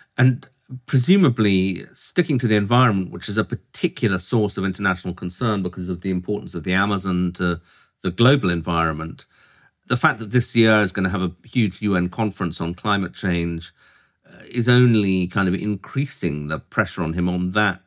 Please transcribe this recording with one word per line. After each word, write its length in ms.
And 320
presumably, 1040
sticking 460
to 80
the 100
environment, 540
which 180
is 80
a 80
particular 720
source 380
of 80
international 480
concern 500
because 280
of 100
the 100
importance 440
of 100
the 80
Amazon 640
to 260
the 80
global 380
environment, 800
the 80
fact 240
that 100
this 260
year 240
is 120
gonna 180
have 120
a 100
huge 380
U 140
N 120
conference 500
on 140
climate 400
change, 600
uh, 220
is 220
only 560
kind 220
of 60
increasing 920
the 120
pressure 440
on 100
him 160
on 220
that 360